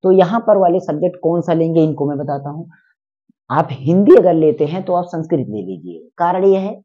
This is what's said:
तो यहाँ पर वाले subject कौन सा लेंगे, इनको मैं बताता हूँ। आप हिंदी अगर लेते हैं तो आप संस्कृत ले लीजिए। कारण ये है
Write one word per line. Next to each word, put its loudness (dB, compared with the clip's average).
तो 2
यहाँ 2
पर 2
वाले 2
subject -4
कौन 0
सा -4
लेंगे, 0
इनको -2
मैं -6
बताता -8
हूँ। -14
आप 0
हिंदी 4
अगर 4
लेते 2
हैं -4
तो -4
आप 0
संस्कृत -4
ले -6
लीजिए। -14
कारण 0
ये 4
है -6